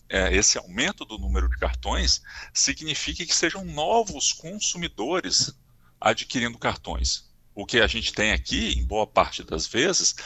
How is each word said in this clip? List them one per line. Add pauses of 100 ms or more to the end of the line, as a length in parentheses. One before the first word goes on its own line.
é,
esse
aumento
do
número
de
cartões (320)
significa
que
sejam
novos
consumidores (400)
adquirindo
cartões. (220)
O
que
a
gente
tem
aqui,
em
boa
parte
das
vezes, (100)